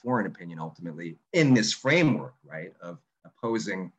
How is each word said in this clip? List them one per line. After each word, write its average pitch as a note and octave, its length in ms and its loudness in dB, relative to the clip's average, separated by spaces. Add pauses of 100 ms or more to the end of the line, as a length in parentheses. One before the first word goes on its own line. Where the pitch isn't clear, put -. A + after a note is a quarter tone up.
foreign A#2 240 0
opinion, E2+ 320 -12
ultimately, E2 580 -12 (160)
in D3 220 6
this G#2+ 180 4
framework, C#3+ 640 2 (100)
right, D#2+ 380 -12
of F2 160 -14 (260)
opposing F#2+ 760 -4